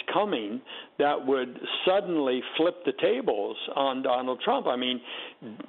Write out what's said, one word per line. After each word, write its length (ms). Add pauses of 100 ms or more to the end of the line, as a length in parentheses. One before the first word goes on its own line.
(140)
coming 480 (360)
that 280
would 340 (260)
suddenly 560 (140)
flip 300
the 160
tables 560 (180)
on 260
Donald 440
Trump? 220
I 100
mean, 240 (680)